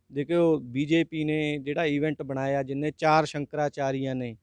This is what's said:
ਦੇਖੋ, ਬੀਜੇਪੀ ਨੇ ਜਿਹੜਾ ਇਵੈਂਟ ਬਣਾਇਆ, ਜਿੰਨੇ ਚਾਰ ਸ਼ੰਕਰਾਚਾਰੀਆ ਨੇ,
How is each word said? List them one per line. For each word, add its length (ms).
ਦੇਖੋ, 460
ਬੀਜੇਪੀ 640
ਨੇ 340
ਜਿਹੜਾ 260
ਇਵੈਂਟ 380
ਬਣਾਇਆ, 400
ਜਿੰਨੇ 280
ਚਾਰ 340
ਸ਼ੰਕਰਾਚਾਰੀਆ 880
ਨੇ, 280